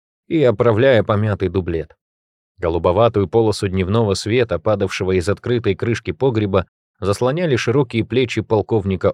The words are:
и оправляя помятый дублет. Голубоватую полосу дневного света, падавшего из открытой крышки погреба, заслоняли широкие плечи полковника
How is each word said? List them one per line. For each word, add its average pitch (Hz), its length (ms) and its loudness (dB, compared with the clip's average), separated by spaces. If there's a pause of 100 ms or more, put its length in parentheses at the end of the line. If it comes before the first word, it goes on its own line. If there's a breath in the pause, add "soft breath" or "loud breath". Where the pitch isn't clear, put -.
(280)
и 165 140 0
оправляя 117 640 4
помятый 104 460 -2
дублет. 85 460 -4 (640)
Голубоватую 90 680 2
полосу 110 400 0
дневного 95 480 0
света, 113 420 -2
падавшего 98 540 -2
из 90 180 0
открытой 104 460 -2
крышки 110 380 -4
погреба, 104 520 0 (340)
заслоняли 127 580 0
широкие 117 460 0
плечи 117 380 -2
полковника 98 720 0